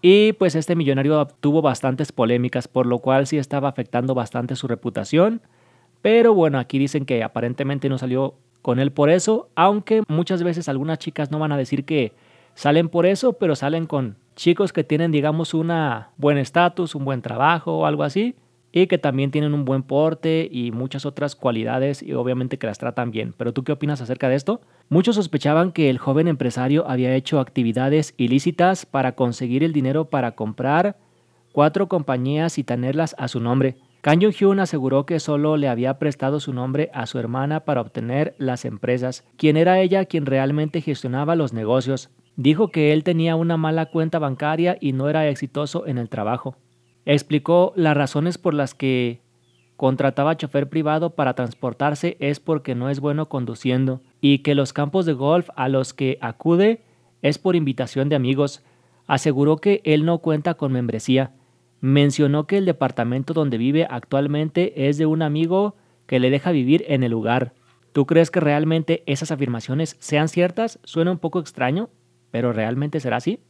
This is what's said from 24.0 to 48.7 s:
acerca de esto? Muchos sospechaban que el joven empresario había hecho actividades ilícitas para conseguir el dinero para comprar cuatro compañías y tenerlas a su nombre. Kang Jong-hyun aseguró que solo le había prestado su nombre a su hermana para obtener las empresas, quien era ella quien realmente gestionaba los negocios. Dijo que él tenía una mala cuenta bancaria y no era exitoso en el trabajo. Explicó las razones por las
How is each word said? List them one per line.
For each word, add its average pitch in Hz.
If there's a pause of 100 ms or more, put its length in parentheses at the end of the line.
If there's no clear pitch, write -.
acerca 127
de 131
esto? 190 (280)
Muchos 190
sospechaban 165
que 151
el 127
joven 147
empresario 135
había 127
hecho 135
actividades 131
ilícitas 160
para 127
conseguir 123
el 165
dinero 147
para 123
comprar 139 (560)
cuatro 156
compañías 147
y 143
tenerlas 135
a 127
su 120
nombre. 127 (240)
Kang 160
Jong-hyun 196
aseguró 139
que 165
solo 151
le 143
había 127
prestado 143
su 139
nombre 131
a 135
su -
hermana 135
para 135
obtener 123
las 127
empresas, 123 (100)
quien 151
era 185
ella 185
quien 147
realmente 143
gestionaba 139
los 135
negocios. 123 (240)
Dijo 151
que 151
él 156
tenía 165
una 170
mala 160
cuenta 160
bancaria 151
y 139
no 131
era 156
exitoso 143
en 131
el 117
trabajo. 117 (520)
Explicó 151
las 156
razones 147
por 170
las 143